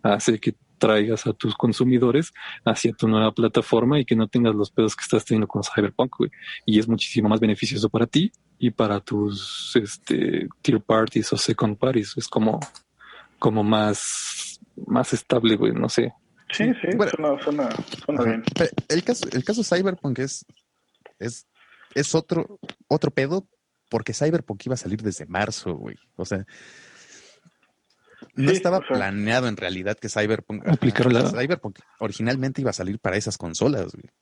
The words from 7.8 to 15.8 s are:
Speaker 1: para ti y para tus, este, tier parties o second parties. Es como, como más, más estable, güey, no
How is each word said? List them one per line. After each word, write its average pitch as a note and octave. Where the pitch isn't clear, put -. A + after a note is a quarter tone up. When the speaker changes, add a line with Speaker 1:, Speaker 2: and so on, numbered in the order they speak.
Speaker 1:
para A2+
ti E3+
y B2
para G#2
tus, G#2
este, -
tier E3+
parties A2
o -
second G#2+
parties. B2
Es A#2
como, A2
como G#2+
más, -
más -
estable, A2+
güey, A2
no A#2